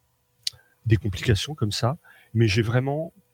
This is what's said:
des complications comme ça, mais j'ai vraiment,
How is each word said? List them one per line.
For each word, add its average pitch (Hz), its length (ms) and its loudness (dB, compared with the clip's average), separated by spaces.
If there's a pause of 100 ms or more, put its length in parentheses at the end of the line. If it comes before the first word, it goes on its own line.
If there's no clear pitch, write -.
(880)
des 107 100 4
complications 110 560 0
comme 107 180 -4
ça, 127 260 -2 (360)
mais 113 140 4
j'ai 104 160 2
vraiment, 135 500 -2 (200)